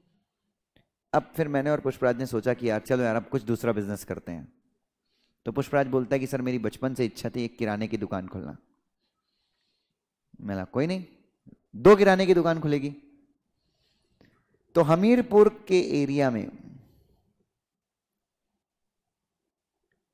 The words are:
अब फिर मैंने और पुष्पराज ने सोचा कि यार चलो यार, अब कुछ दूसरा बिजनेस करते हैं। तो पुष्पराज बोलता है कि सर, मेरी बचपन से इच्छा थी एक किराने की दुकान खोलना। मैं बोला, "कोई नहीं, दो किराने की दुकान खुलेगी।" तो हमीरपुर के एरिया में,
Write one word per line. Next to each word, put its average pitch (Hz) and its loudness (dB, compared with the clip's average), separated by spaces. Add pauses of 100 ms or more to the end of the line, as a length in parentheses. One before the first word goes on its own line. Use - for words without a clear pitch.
(1120)
अब 143 -2
फिर 160 -2
मैंने 143 -2
और 151 0
पुष्पराज 127 -2
ने 131 -6
सोचा 123 -4
कि 120 -4
यार 107 -2
चलो 127 -2
यार, 113 -2
अब 113 -6
कुछ 135 -6
दूसरा 113 -2
बिजनेस 101 -6
करते 87 -12
हैं। 80 -16 (920)
तो 117 -6
पुष्पराज 139 -2
बोलता 127 -2
है 135 -2
कि 127 -6
सर, 135 -6
मेरी 127 -4
बचपन 127 -6
से 123 -2
इच्छा 110 -8
थी 120 -6
एक - -12
किराने 107 -4
की 113 -6
दुकान 95 -8
खोलना। 78 -14 (1800)
मैं 101 -8
बोला, 92 -8
"कोई 135 -4
नहीं, 185 -6 (720)
दो 160 10
किराने 190 6
की 185 6
दुकान 165 2
खुलेगी।" 147 -2 (1900)
तो 170 6
हमीरपुर 208 4
के 175 2
एरिया 139 0
में, 107 -6 (3750)